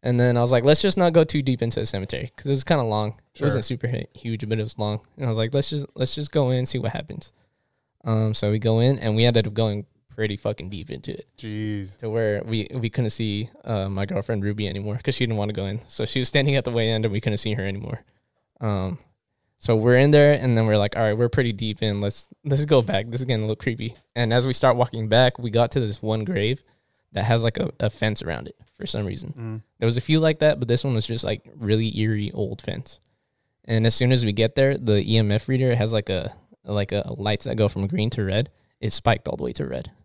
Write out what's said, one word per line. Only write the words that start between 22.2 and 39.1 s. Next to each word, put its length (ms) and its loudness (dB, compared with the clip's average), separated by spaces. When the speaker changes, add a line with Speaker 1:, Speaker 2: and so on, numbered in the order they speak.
Speaker 1:
let's 220 0
go 160 6
back. 260 -2
This 120 -4
is 40 -4
getting 180 0
a 40 -2
little 100 -2
creepy." 400 -6
And 180 2
as 140 4
we 60 0
start 240 4
walking 320 0
back, 320 4
we 100 -4
got 220 2
to 80 0
this 200 -4
one 240 -2
grave 380 0
that 120 -2
has, 180 2
like, 140 0
a, 240 -2
a 80 0
fence 340 -2
around 260 -6
it 60 -18
for 100 -12
some 220 -4
reason. 260 -8
Speaker 2:
Mm. 300 -10
Speaker 1:
There 80 0
was 100 2
a 60 0
few 180 2
like 200 2
that, 180 4
but 100 -2
this 160 2
one 80 0
was 140 0
just, 180 -4
like, 160 -4
really 420 0
eerie 340 0
old 280 -6
fence. 400 -10
And 220 2
as 80 4
soon 180 4
as 140 4
we 60 0
get 240 2
there, 200 4
the 240 2
E 60 4
M 160 4
F 160 -2
reader 260 2
has, 200 0
like, 160 -2
a, 240 -4
like, 280 -2
a, 240 -4
lights 300 -4
that 100 -4
go 100 2
from 200 -2
green 240 0
to 140 -4
red. 260 0
It 140 -2
spiked 340 0